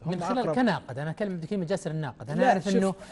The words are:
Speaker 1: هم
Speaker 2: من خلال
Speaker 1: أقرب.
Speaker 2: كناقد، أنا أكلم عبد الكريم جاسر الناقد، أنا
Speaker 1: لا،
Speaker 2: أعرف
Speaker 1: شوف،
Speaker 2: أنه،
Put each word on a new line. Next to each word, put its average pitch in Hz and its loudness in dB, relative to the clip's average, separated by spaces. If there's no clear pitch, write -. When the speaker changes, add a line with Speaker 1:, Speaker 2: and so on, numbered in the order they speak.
Speaker 1:
هم 156 -2
Speaker 2:
من 175 -2
خلال 196 0
Speaker 1:
أقرب. 160 0
Speaker 2:
كناقد، 156 0
أنا 151 -4
أكلم 190 -4
عبد 170 -6
الكريم 190 -2
جاسر 170 -2
الناقد، 151 -6
أنا 156 0
Speaker 1:
لا، 262 8
Speaker 2:
أعرف 196 4
Speaker 1:
شوف، 196 2
Speaker 2:
أنه، 190 4